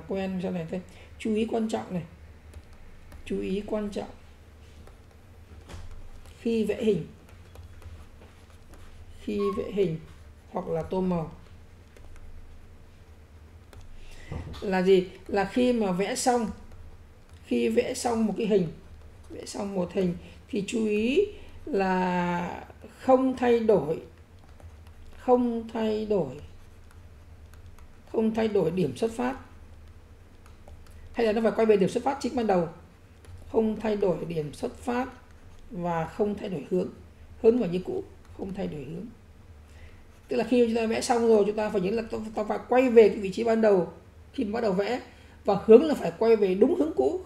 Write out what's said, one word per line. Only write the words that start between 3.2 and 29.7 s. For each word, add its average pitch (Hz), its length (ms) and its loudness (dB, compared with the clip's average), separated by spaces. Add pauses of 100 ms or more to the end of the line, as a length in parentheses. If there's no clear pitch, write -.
chú 196 140 -4
ý 196 280 -4
quan 208 220 -4
trọng - 200 -8 (2250)
khi 226 220 0
vẽ 208 200 -4
hình, 196 240 2 (2250)
khi 208 180 -4 (180)
vẽ - 60 -2 (100)
hình 175 240 0 (540)
hoặc 180 160 -6
là 165 140 -2
tô 185 200 -2
màu 175 300 -2 (3250)
là 190 200 0
gì? 185 260 6 (200)
Là 196 180 0
khi 247 280 2
mà 214 180 0
vẽ 196 240 -2
xong, 240 340 0 (960)
khi 233 240 0
vẽ 226 240 0
xong 226 320 0
một 196 120 0
cái 233 100 -2
hình, 190 200 4 (640)
vẽ - 160 -14
xong 196 300 -6
một 175 180 -4
hình 185 200 0 (360)
thì 202 180 -2
chú 226 180 -2
ý 220 340 2 (460)
là 180 1000 0 (360)
không 262 380 4
thay 240 220 4
đổi, 180 400 4 (1200)
không 240 540 2
thay 220 320 -2
đổi, 170 300 0 (1800)
không 220 220 0
thay 220 140 0
đổi 190 240 2
điểm 165 260 0
xuất 226 140 -2
phát. 247 240 -4 (1800)